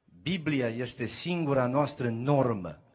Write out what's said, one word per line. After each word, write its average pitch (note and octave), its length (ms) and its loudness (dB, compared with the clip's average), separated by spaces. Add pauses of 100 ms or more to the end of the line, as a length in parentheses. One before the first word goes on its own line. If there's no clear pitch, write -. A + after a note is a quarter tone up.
(220)
Biblia D3 460 -2
este A#2+ 380 -4
singura D3 600 2
noastră C3+ 420 0
normă A#2 760 0 (120)